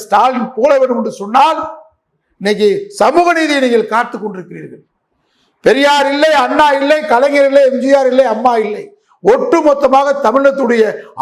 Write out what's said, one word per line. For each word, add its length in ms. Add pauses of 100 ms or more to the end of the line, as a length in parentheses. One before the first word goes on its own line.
ஸ்டாலின் 520
போல 140 (100)
வேண்டும் 200
என்று 200
சொன்னால், 400 (800)
இன்னைக்கு 280 (320)
சமூக 260 (120)
நீதியை 260
நீங்கள் 280
காத்துக் 300
கொண்டிருக்கிறீர்கள். 600 (840)
பெரியார் 500
இல்லை, 160 (140)
அண்ணா 240 (100)
இல்லை, 200 (140)
கலைஞர் 380
இல்லை, 200
எம் 120
ஜி 160
ஆர் 140
இல்லை, 220
அம்மா 200 (100)
இல்லை, 200 (400)
ஒட்டுமொத்தமாக 920 (120)
தமிழகத்துடைய 580 (380)